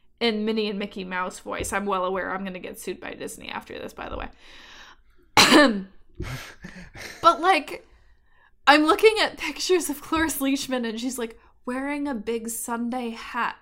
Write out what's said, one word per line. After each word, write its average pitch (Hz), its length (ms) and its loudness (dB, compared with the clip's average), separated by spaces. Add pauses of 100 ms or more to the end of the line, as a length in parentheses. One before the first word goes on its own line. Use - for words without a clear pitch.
(200)
in 214 260 0
Minnie 220 240 0
and 196 100 -6
Mickey 202 240 -8
Mouse 185 360 -6
voice. 185 340 -6
I'm 202 120 -2
well 190 200 0
aware 185 280 -2
I'm 190 120 -6
gonna 185 120 -8
get - 220 -14
sued - 220 -8
by - 120 -10
Disney - 360 -12
after - 280 -10
this, - 160 -12
by - 160 -12
the - 80 -8
way. - 120 -8 (1080)
<clears throat> 233 480 8 (1400)
But, 320 200 6
like, 330 440 2 (800)
I'm 302 200 8
looking 415 360 6
at - 160 0
pictures 311 520 0
of 285 120 -6
Cloris 320 360 0
Leachman, 269 520 -2
and 220 100 -6
she's, 254 200 -6
like, 226 180 -6 (280)
wearing 285 440 -4
a 269 40 -4
big 226 360 -6
Sunday 240 600 -6
hat, 226 500 -6